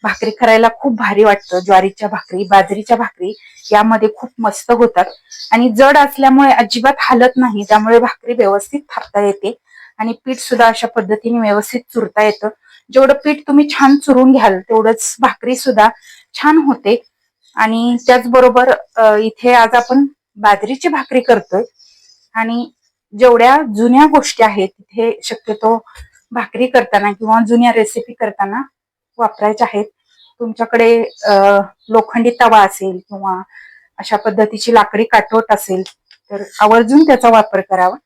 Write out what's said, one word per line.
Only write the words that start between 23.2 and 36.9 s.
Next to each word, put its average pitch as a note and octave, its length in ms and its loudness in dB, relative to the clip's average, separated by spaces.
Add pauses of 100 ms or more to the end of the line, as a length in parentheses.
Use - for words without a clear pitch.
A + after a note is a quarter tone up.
जुन्या B3 300 4
गोष्टी D4 360 0
आहेत, G3+ 260 -2
तिथे - 540 -8
शक्यतो A3 600 -4 (480)
भाकरी A#3 360 -6
करताना G#3+ 460 -2
किंवा A3 360 0
जुन्या A#3 240 2
रेसिपी A3 400 -4
करताना G#3+ 500 -8 (560)
वापरायच्या A3 560 -2
आहेत. G#3 100 -4 (560)
तुमच्याकडे, A#3 640 0 (200)
अ, G3+ 360 2 (280)
लोखंडी A3 420 0
तवा A3+ 300 4
असेल F#3+ 380 -2 (100)
किंवा F#3+ 340 -8 (560)
अशा G3+ 180 -6
पद्धतीची G#3+ 580 -2
लाकडी G#3 300 2
काटवट A3 460 -2
असेल, F#3+ 320 -4 (480)
तर G3+ 120 -12 (180)
आवर्जून A3+ 420 4